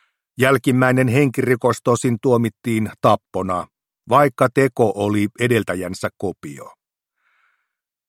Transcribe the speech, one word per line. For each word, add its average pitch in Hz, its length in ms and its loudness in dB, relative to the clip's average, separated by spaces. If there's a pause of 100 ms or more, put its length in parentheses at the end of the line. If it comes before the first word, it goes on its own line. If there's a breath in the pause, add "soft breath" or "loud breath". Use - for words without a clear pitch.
(380 soft breath)
Jälkimmäinen 127 720 2
henkirikos 123 760 0
tosin 120 380 0
tuomittiin 113 680 -2 (100)
tappona, 92 640 -2 (420)
vaikka 135 460 2
teko 127 400 0
oli 104 340 -2 (120)
edeltäjänsä 98 760 -4
kopio. 78 560 -10 (1400)